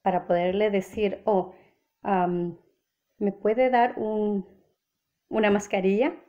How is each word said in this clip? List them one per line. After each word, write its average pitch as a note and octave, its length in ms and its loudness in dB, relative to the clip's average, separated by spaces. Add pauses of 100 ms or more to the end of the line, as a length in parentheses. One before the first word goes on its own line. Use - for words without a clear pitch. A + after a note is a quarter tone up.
para F3+ 240 -2
poderle F#3 440 0
decir, G3+ 560 -2
"Oh, F#3 280 0 (480)
am, F3 560 -2 (600)
¿me G3+ 140 0
puede A3+ 380 0
dar A#3+ 280 2
un, G#3+ 500 -2 (800)
una G#3+ 220 2
mascarilla?" G3+ 640 0 (140)